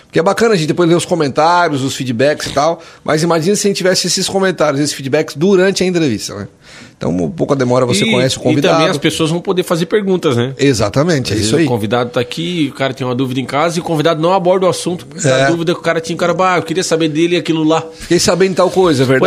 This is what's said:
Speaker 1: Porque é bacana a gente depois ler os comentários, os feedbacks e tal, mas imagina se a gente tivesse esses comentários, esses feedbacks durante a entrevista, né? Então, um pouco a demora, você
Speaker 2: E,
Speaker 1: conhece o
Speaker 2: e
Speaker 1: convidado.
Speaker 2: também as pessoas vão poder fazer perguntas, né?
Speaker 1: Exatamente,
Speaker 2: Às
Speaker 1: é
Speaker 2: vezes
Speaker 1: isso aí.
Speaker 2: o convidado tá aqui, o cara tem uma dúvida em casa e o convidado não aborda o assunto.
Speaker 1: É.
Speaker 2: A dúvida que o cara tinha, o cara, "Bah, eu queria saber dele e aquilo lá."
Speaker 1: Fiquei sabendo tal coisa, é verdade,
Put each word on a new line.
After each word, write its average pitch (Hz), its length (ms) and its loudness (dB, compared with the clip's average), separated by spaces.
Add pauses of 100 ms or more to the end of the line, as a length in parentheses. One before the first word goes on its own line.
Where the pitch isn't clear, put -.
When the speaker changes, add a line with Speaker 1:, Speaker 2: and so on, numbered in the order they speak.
Speaker 1:
Porque - 140 -2
é - 40 2
bacana 208 300 2
a 196 40 2
gente 156 100 -2
depois 170 200 2
ler 170 80 4
os 165 100 0
comentários, 165 760 2
os 135 140 -4
feedbacks 131 500 0
e - 80 -8
tal, 160 300 0 (200)
mas 156 200 0
imagina 170 320 2
se 202 100 -2
a 202 60 2
gente 185 60 -2
tivesse 185 280 0
esses 180 240 -2
comentários, 170 500 0
esses 147 140 -2
feedbacks 147 420 -2
durante 185 480 2
a 180 40 0
entrevista, 151 480 -2
né? 101 120 -10 (480)
Então, - 160 -4
um 151 180 -2
pouco 143 240 -2
a - 20 0
demora, 123 300 2
você 120 200 0
Speaker 2:
E, - 60 0
Speaker 1:
conhece 127 260 0
o - 40 -12
Speaker 2:
e - 20 -14
Speaker 1:
convidado. 143 320 2
Speaker 2:
também 160 140 2
as 165 80 -2
pessoas 156 320 0
vão 170 100 -2
poder 180 240 -2
fazer 170 220 -2
perguntas, 185 500 0
né? 123 220 -2
Speaker 1:
Exatamente, 131 720 2
Speaker 2:
Às - 40 -4
Speaker 1:
é - 40 -2
Speaker 2:
vezes 104 120 0
Speaker 1:
isso 113 80 0
aí. 160 100 2
Speaker 2:
o - 20 0
convidado 117 420 -2
tá 127 100 -2
aqui, 160 540 -4
o - 20 -18
cara 135 180 -2
tem 131 120 -6
uma 127 100 -2
dúvida 127 240 -2
em 127 60 -4
casa 156 320 -2
e 170 40 -4
o - 20 -6
convidado 160 380 0
não 175 120 2
aborda 185 320 2
o 175 40 4
assunto. 175 360 -4 (180)
Speaker 1:
É. 131 200 2
Speaker 2:
A 139 60 2
dúvida 170 240 0
que 170 60 -6
o - 40 -18
cara 165 180 -2
tinha, 165 140 -6
o 156 40 -8
cara, 175 140 0
"Bah, 180 240 0
eu 160 60 -2
queria 170 200 -4
saber 160 260 0
dele 170 260 0
e - 40 2
aquilo 160 240 -2
lá." 160 200 2 (160)
Speaker 1:
Fiquei 170 200 0
sabendo 185 360 2
tal 185 160 2
coisa, 165 320 2
é - 20 2
verdade, 131 220 4